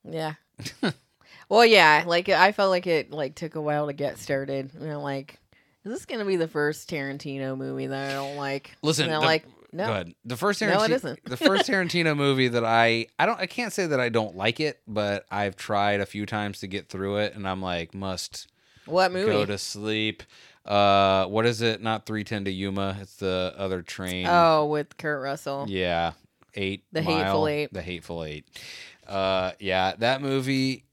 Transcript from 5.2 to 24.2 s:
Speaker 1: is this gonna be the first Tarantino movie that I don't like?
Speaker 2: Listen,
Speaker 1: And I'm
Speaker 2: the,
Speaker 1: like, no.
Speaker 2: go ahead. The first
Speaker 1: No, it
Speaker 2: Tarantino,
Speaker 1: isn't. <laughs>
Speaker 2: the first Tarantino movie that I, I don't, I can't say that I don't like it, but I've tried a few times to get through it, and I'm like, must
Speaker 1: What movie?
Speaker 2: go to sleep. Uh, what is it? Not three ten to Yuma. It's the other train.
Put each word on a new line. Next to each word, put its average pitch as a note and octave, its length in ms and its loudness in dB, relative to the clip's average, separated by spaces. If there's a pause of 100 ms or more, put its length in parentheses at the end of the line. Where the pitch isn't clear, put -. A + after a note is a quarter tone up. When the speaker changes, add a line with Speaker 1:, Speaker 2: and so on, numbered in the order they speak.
Speaker 1:
is G#3+ 80 -8
this C#4+ 120 -10
gonna A3 200 -6
be F#3+ 100 2
the D#3+ 140 0
first D3+ 400 -2
Tarantino C#3 680 -6
movie C3+ 300 -6
that C3+ 220 -6
I C#3 60 -6
don't C#3 200 -6
like? C#3 460 -8
Speaker 2:
Listen, D3+ 240 2
Speaker 1:
And D#3+ 100 -2
I'm D#3 60 0
Speaker 2:
the, D#3+ 60 4
Speaker 1:
like, D#3+ 180 2 (260)
no. F#3 140 -6
Speaker 2:
go A3+ 80 -2
ahead. F2 200 -6 (120)
The B2 100 -8
first G3 260 0
Speaker 1:
No, G#3+ 60 0
it F#3+ 60 2
Speaker 2:
Tarantino, A3 220 2
Speaker 1:
isn't. D#3+ 280 -8
<laughs> - 60 -16
Speaker 2:
the B2+ 80 -6
first C#4+ 320 4
Tarantino E3+ 480 2
movie C3+ 320 4
that A#2 160 0
I, A2+ 420 4 (100)
I D#3+ 80 4
don't, G#3+ 140 0
I F#3+ 60 -2
can't A3+ 260 -6
say F#3 160 -2
that D3 100 2
I B2 120 0
don't A2 260 0
like G#2+ 240 -2
it, D3+ 300 -4
but G2+ 420 -2
I've G2+ 240 -2
tried G2+ 460 0
a G2 40 -2
few G#2 200 -8
times G#2 340 -6
to G2+ 80 -10
get F#2+ 220 -8
through G2 300 -4
it, G#2 140 -2
and G2+ 140 -8
I'm F#2+ 140 -4
like, F2 340 -6
must F#2+ 520 -8 (380)
Speaker 1:
What F3+ 280 0
movie? G3+ 180 0
Speaker 2:
go G#2 140 2
to G2+ 120 -4
sleep. G#2+ 680 -4 (420)
Uh, G2 640 6
what A2 180 2
is A#2 160 2
it? A2 200 0
Not A2 240 -2
three G#2+ 200 -4
ten G#2 180 -4
to G2 80 -2
Yuma. G2 480 -2
It's G2 160 -16
the F#2 420 -2
other F#2+ 240 -4
train. F2+ 480 -6